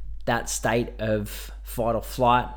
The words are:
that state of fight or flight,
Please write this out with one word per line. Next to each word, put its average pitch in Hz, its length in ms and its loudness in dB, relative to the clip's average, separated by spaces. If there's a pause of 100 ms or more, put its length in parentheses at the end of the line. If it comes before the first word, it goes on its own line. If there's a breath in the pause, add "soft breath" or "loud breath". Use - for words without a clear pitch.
(240 loud breath)
that 117 240 0
state 117 400 0 (100)
of 107 520 -2 (120)
fight 117 320 0
or 107 80 -2
flight, 123 540 4